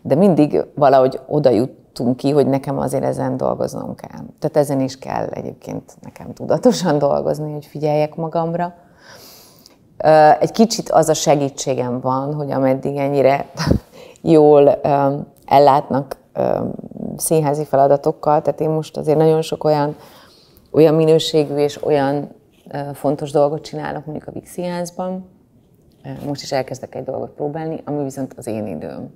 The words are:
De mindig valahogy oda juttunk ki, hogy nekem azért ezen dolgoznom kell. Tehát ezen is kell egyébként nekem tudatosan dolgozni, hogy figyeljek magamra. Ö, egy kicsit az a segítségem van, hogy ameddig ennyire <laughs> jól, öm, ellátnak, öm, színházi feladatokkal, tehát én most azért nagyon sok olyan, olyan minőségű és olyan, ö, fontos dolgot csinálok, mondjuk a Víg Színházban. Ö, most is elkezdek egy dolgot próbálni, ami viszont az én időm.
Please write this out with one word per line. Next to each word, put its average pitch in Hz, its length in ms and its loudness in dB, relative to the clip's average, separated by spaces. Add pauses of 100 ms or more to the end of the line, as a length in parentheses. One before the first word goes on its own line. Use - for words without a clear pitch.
De 131 140 0
mindig 151 500 2 (100)
valahogy 135 520 4
oda 147 220 2
juttunk 123 680 -2
ki, 139 140 -2
hogy 139 160 2
nekem 135 320 -2
azért 135 240 -2
ezen 131 340 -4
dolgoznom - 580 -4
kell. - 240 -18 (200)
Tehát 151 180 -2
ezen 139 220 0
is 131 200 -4
kell - 280 -6
egyébként - 760 -12
nekem - 320 -18
tudatosan 156 640 2
dolgozni, 147 540 -2
hogy 147 140 -12
figyeljek 151 500 -2
magamra. 165 580 -4 (1200)
Ö, 156 320 6 (100)
egy 165 120 0
kicsit - 380 0
az 156 200 4
a 151 40 2
segítségem 135 840 -2
van, 131 340 -4
hogy 143 180 -6
ameddig 135 460 0
ennyire 139 480 2 (400)
<laughs> - 360 -20
jól, 147 600 6
öm, 143 440 0 (180)
ellátnak, 139 720 4 (160)
öm, 62 380 -2 (460)
színházi 151 480 0
feladatokkal, 143 760 2
tehát - 200 -4
én 156 80 -2
most 156 280 -4
azért 147 200 0
nagyon 160 240 4
sok 156 220 -8
olyan, 151 320 0 (760)
olyan 156 220 6
minőségű 156 600 2
és 147 300 -2
olyan, 143 440 0 (400)
ö, - 80 -10 (160)
fontos 143 380 -4
dolgot 147 300 2
csinálok, 151 440 -10
mondjuk 151 220 -12
a - 40 -16
Víg - 160 -14
Színházban. 180 840 -8 (720)
Ö, 135 240 -12
most 143 140 -8
is - 100 -10
elkezdek 131 440 -6
egy 139 80 -10
dolgot 120 260 -8
próbálni, 160 560 -8
ami 147 180 -6
viszont 135 340 -8
az - 100 -14
én 107 200 -6
időm. 82 480 -12